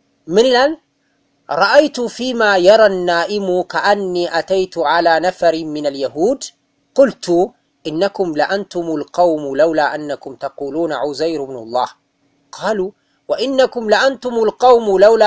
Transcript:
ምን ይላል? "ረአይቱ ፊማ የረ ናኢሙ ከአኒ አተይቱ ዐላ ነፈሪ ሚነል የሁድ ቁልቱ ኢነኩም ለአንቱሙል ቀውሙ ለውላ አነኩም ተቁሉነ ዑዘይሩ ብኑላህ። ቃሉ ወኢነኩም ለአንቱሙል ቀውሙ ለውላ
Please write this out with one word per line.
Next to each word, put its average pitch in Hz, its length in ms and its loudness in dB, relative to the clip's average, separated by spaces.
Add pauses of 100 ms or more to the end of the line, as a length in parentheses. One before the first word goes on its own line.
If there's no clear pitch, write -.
(280)
ምን 208 180 4
ይላል? 262 260 2 (760)
"ረአይቱ 226 480 0 (120)
ፊማ 240 340 -4 (160)
የረ 202 240 6 (220)
ናኢሙ 180 440 -2 (200)
ከአኒ 185 460 -2 (160)
አተይቱ 180 440 -2 (100)
ዐላ 165 240 2 (120)
ነፈሪ 170 440 0
ሚነል 147 340 -6
የሁድ 151 440 -2 (540)
ቁልቱ 262 300 2 (580)
ኢነኩም 180 480 -4
ለአንቱሙል 165 720 -4 (100)
ቀውሙ 165 320 0 (100)
ለውላ 156 260 2 (100)
አነኩም 147 460 -10
ተቁሉነ 143 640 -6
ዑዘይሩ 147 480 -4
ብኑላህ። 120 440 -6 (640)
ቃሉ 202 260 -4 (500)
ወኢነኩም 247 600 -2
ለአንቱሙል 226 680 0
ቀውሙ 240 300 4 (120)
ለውላ 220 280 6